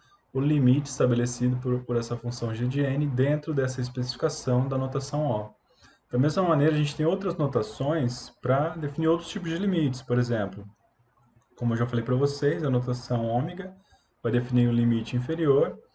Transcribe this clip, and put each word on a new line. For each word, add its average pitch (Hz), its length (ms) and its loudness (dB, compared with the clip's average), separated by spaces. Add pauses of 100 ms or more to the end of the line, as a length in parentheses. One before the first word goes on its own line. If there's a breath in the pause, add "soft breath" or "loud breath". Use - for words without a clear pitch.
(340 loud breath)
o 131 60 0
limite 143 500 4
estabelecido 123 680 0
por, 123 220 -2
por 123 160 -2
essa 117 200 -4
função 120 360 -6
G 117 140 -2
de 139 140 -2
N 143 260 0
dentro 143 480 0
dessa 131 260 -2
especificação 127 880 -2
da 135 80 -2
notação 135 540 -2
O. 107 240 -6 (560 soft breath)
Da 123 80 -2
mesma 147 240 4
maneira, 156 320 4
a 151 40 0
gente 147 180 0
tem 156 100 0
outras 190 300 -2
notações 135 920 -2 (120)
pra 139 280 2
definir 160 380 -2
outros 170 220 2
tipos 170 180 -6
de 165 80 -2
limites. 170 460 0
Por 123 160 0
exemplo, 104 440 -2 (920)
como 117 160 0
eu 113 60 0
já 120 80 0
falei 120 180 -2
pra 127 120 0
vocês, 143 460 0
a 147 60 0
notação 123 580 -2
ômega 175 480 -4 (480 soft breath)
vai 120 80 -2
definir 123 380 2
um 120 40 2
limite 117 440 2
inferior 160 600 2 (180)